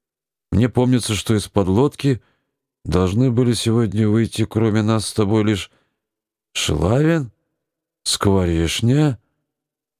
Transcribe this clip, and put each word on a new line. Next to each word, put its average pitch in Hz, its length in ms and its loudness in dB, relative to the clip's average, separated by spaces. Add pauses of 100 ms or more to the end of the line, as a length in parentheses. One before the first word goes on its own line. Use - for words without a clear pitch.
(520)
«Мне 110 180 2
помнится, 123 440 0
что 107 220 -2
из-под 101 320 0
лодки 127 540 0 (640)
должны 92 460 0
были 120 220 2
сегодня 110 540 0
выйти, 110 380 0
кроме 107 360 0
нас 110 260 0
с - 60 -12
тобой, 107 300 0
лишь 104 280 -2 (840)
Шилавин, 127 800 0 (720)
Скворечня, 98 1160 0 (800)